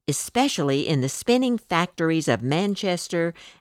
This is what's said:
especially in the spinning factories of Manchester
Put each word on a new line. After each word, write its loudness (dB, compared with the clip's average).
especially 0
in 2
the -2
spinning 0
factories 0
of 2
Manchester -2